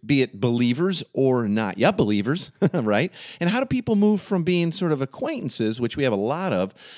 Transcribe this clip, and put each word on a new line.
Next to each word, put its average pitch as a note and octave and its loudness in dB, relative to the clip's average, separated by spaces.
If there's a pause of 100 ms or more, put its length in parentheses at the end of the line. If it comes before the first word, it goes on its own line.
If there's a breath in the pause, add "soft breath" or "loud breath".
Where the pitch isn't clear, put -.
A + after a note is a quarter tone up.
be C3+ 2
it A#2+ -4
believers B2 0 (100)
or B2+ 2
not G2+ 0
yet F3 2
believers, G#2+ 0 (120)
<laughs> - 2
right? A#2 2 (280 loud breath)
And F3 0
how A#3 2
do C4 0
people A#3+ -2
move G#3 4
from F#3 -2
being E3+ 0
sort E3+ -2
of C#3 0
acquaintances, C3+ -4
which A#2 -4
we C#3+ 0
have B2+ 2
a G2+ 2
lot C#3+ -2
of, F#2+ 0 (240 loud breath)